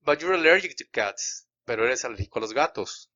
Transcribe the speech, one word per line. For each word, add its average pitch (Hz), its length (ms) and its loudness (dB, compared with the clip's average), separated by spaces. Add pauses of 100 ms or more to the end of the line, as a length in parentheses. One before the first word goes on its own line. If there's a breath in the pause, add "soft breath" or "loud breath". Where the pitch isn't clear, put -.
But 147 180 2
you're 175 100 0
allergic 170 440 4
to - 100 -12
cats. - 600 -6 (200)
Pero 113 180 0
eres 127 200 0
alérgico 107 340 -6
a 110 40 -2
los 110 120 -6
gatos. 131 600 -4